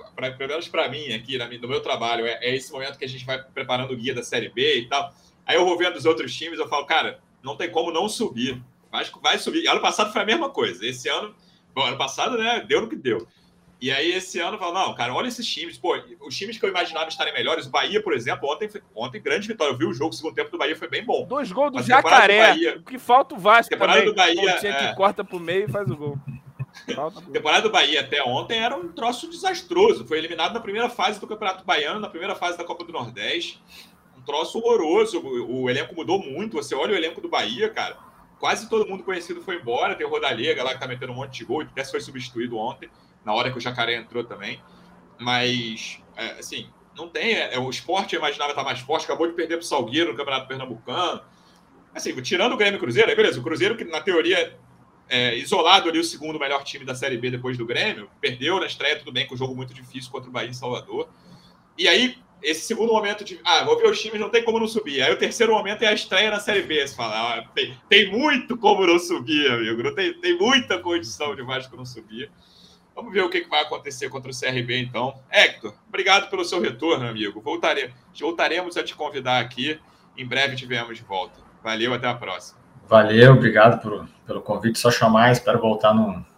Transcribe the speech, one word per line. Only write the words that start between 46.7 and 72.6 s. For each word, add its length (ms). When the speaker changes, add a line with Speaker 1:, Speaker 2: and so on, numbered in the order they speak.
Speaker 1:
não 120
tem. 260
É, 220
é, 20
o 100
Sport 440
eu 80
imaginava 340
tá 80
mais 160
forte. 260
Acabou 220
de 80
perder 220
pro 100
Salgueiro 460
no 40
Campeonato 300
Pernambucano. 760
Assim, 300
tirando 300
o 40
Grêmio 220
e 20
Cruzeiro, 300
aí 60
beleza, 240
o 20
Cruzeiro 340
que 80
na 160
teoria 560
é 280
isolado 520
ali 100
o 60
segundo 340
melhor 240
time 220
da 100
Série 240
B 120
depois 280
do 80
Grêmio, 420
perdeu 400
na 60
estreia, 320
tudo 120
bem, 160
com 80
um 40
jogo 180
muito 180
difícil 380
contra 180
o 20
Bahia 180
em 40
Salvador. 540
E 120
aí, 300
esse 260
segundo 260
momento 320
de, 200
ah, 200
vou 140
ver 100
os 120
times, 200
não 100
tem 140
como 160
não 80
subir. 340
Aí 100
o 60
terceiro 340
momento 300
é 60
a 40
estreia 380
na 80
Série 240
B, 240
você 80
fala, 440
ah, 60
tem, 220
tem 240
muito 440
como 300
não 120
subir, 520
amigo, 320
não 120
tem, 200
tem 240
muita 400
condição 560
de 80
Vasco 340
não 80
subir. 460